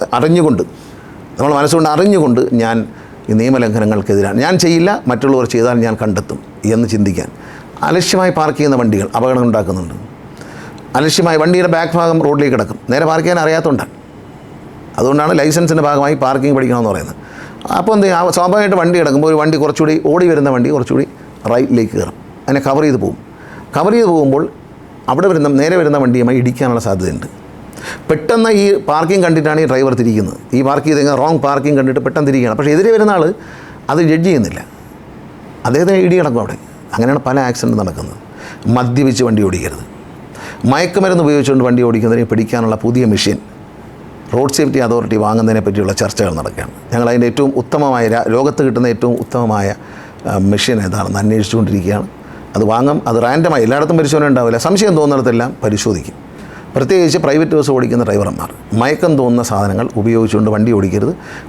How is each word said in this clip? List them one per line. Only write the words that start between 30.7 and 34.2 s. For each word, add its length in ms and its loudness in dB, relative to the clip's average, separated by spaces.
ചെയ്ത് 120 2
കഴിഞ്ഞാൽ 240 2
റോങ് 240 2
പാർക്കിംഗ് 340 2
കണ്ടിട്ട് 200 0
പെട്ടെന്ന് 300 -2
തിരിക്കുകയാണ്. 280 0
പക്ഷേ 180 0
എതിരെ 200 2
വരുന്ന 200 2
ആൾ 60 2
അത് 100 2
ജഡ്ജ് 180 2